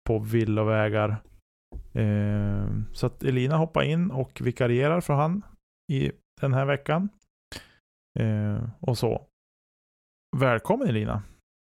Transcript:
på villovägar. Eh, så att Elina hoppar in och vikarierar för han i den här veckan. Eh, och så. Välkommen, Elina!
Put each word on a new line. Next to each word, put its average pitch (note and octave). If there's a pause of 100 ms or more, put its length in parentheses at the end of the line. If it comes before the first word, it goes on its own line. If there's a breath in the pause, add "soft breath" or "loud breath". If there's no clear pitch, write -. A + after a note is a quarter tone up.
på A2+
villovägar. G#2+ (840)
Eh, G#2 (260)
så -
att -
Elina C3
hoppar D#3+
in E3
och -
vikarierar B2+
för D3
han D#3+ (500)
i C3+ (280)
den C#3
här C3+
veckan. D3+ (1120 loud breath)
Eh, G#2+ (120)
och B2
så. A2+ (1120)
Välkommen, C3+
Elina! A2 (420 soft breath)